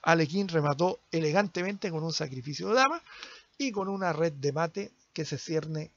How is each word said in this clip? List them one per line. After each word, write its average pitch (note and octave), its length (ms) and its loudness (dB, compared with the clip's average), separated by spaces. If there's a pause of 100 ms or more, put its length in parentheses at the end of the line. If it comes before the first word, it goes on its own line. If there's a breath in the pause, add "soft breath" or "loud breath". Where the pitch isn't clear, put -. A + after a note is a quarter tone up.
Alekhine E3+ 460 4
remató D#3+ 500 2 (140)
elegantemente F#3 760 0
con D#3+ 140 -4
un E3 100 -4
sacrificio C#3+ 580 -6
de A3 40 4
dama C#4 260 4 (560 loud breath)
y C#4 140 -2
con G3 180 -2
una F#3+ 240 0
red D#3+ 200 2
de C#3 200 -2
mate E3 400 -2 (200)
que D#3 120 -4
se C#3+ 140 -6
cierne D#3 580 -4